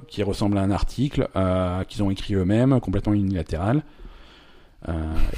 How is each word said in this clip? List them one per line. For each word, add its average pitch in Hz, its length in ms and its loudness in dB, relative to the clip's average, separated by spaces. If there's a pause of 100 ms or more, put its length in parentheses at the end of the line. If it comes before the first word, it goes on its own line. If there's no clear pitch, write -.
qui - 160 -6
ressemble 101 340 0
à 98 40 0
un 98 100 0
article, - 640 0
euh, 92 500 0
qu'ils - 180 -6
ont 98 80 2
écrit 98 240 -4
eux-mêmes, 113 460 4
complètement 101 320 0
unilatéral. 98 720 0 (1040)
Euh, 87 40 -4 (440)